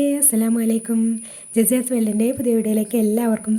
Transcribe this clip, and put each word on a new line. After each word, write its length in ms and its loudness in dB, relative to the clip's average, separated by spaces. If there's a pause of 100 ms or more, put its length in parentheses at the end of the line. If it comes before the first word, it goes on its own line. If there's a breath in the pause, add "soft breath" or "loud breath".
(200)
അസ്സലാമു 440 2
അലൈക്കും. 340 0 (560 loud breath)
ജസിയാസ് 380 2
വേൾഡിൻ്റെ 340 0 (120)
പുതിയ 180 0
വീഡിയോയിലേക്ക് 480 -2
എല്ലാവർക്കും 540 0